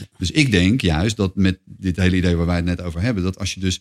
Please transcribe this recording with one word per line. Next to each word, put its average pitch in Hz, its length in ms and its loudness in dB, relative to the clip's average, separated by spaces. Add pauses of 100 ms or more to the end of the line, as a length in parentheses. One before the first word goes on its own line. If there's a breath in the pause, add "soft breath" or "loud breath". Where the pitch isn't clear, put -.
(180 loud breath)
Dus 90 140 -4
ik 147 200 2
denk 98 300 4
juist 90 360 0
dat 98 180 -2
met 95 300 2
dit 92 320 -4
hele 92 180 2
idee 87 200 2
waar 85 100 0
wij 87 100 0
het 87 100 -2
net 87 160 -2
over 85 200 -8
hebben, 107 220 -2
dat 92 160 -4
als 98 140 -6
je 95 60 -12
dus 92 220 -2